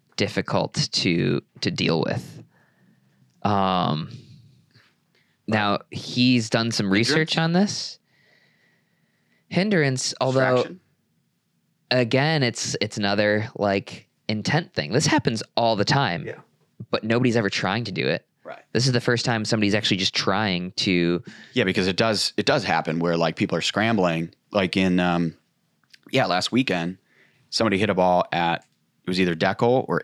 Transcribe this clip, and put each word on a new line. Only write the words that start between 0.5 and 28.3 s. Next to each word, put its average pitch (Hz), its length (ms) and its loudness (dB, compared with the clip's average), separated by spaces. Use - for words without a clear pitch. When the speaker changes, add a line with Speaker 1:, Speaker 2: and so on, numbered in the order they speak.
Speaker 1:
to, 90 500 0
to 98 100 -2
deal 82 320 0
with. - 400 -6
Um, 92 720 0
now, 104 320 2
he's 123 600 2
done 113 200 0
some 104 220 0
research 131 420 2
Speaker 2:
Hindrance? - 60 -2
Speaker 1:
on 165 140 2
this. - 460 -2
Hindrance, 170 720 0
although, 131 360 4
Speaker 2:
Distraction? 165 220 -2
Speaker 1:
again, 131 540 2
it's, - 380 -4
it's 104 160 -6
another, 104 580 0
like, 101 520 -2
intent 110 460 -2
thing. 76 200 -6
This 151 120 2
happens 123 380 0
all 113 180 2
the 98 100 0
time, 113 400 0
Speaker 2:
Yeah. - 100 -12
Speaker 1:
but - 140 -4
nobody's 117 320 2
ever 104 140 0
trying 104 360 -2
to - 60 -8
do 65 160 -2
it. - 180 -2
Speaker 2:
Right. - 160 -16
Speaker 1:
This 123 140 2
is 127 60 2
the 117 80 0
first 120 240 0
time 113 180 0
somebody's 107 320 2
actually 104 220 0
just 95 180 -2
trying 95 580 -2
to 87 500 0
Speaker 2:
Yeah, 123 100 2
because 95 240 0
it 95 100 0
does, 113 400 0
it 104 80 0
does 147 180 2
happen 82 360 -2
where, 85 180 0
like, 82 180 0
people 90 220 -2
are 78 40 -2
scrambling. 90 720 0
Like 95 260 0
in, 92 220 2
um, 87 360 0
yeah, 127 140 2
last 90 260 -2
weekend, 92 460 -2
somebody 104 280 0
hit 101 120 0
a 98 60 2
ball 90 360 4